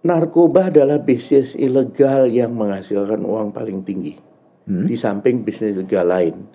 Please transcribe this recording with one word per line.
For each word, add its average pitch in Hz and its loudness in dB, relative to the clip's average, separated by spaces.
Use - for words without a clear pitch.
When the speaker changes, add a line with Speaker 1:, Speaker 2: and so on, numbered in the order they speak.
Speaker 1:
Narkoba 170 4
adalah 143 4
bisnis 135 0
ilegal 135 2
yang 117 -2
menghasilkan 101 -4
uang 104 -4
paling 101 -8
tinggi. 90 -8
Speaker 2:
Hmm. 90 -2
Speaker 1:
Di 110 0
samping 113 -2
bisnis 104 -4
ilegal 95 -2
lain, 87 0